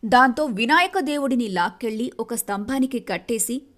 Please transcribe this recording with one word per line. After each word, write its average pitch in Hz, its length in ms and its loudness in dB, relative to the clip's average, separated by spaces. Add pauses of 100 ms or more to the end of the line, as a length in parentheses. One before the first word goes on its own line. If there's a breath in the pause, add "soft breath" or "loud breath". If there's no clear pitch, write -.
దాంతో 247 400 4
వినాయక 302 540 2
దేవుడిని 269 500 0
లాక్కెళ్లి 214 720 -4
ఒక 226 140 -6
స్తంభానికి 240 680 -2
కట్టేసి 226 640 -4 (160)